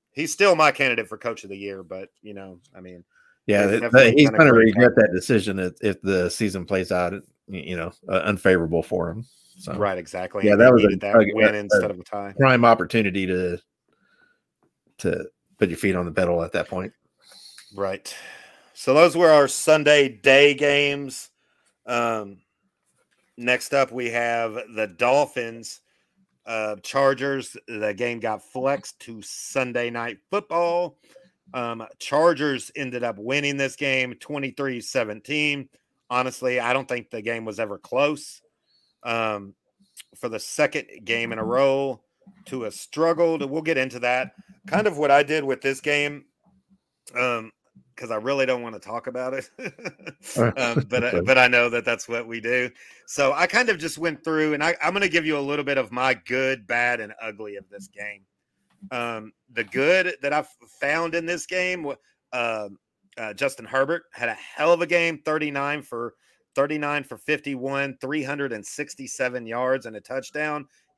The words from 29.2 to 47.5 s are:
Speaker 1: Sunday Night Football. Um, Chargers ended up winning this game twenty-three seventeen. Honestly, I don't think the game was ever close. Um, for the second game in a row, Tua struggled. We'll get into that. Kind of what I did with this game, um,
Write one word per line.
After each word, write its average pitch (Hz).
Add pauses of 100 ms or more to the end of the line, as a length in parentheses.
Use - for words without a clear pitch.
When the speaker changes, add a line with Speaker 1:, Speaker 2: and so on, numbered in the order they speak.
Speaker 1:
Sunday 120
Night 117 (120)
Football. 175 (560)
Um, 117 (120)
Chargers 147
ended 123
up 113
winning 139
this 135
game 131
twenty-three 139
seventeen. 135 (400)
Honestly, 127
I 120
don't 131
think 120
the 113
game 113
was 107
ever 101
close. 143 (640)
Um, 110 (600)
for 123
the 110
second - (180)
game 117
in 113
a 110
row, 135 (420)
Tua 120
struggled. 160
We'll 156
get 156
into 127
that. 123 (340)
Kind 208
of 165
what 147
I 147
did 147
with 131
this 135
game, 147 (880)
um, 120 (420)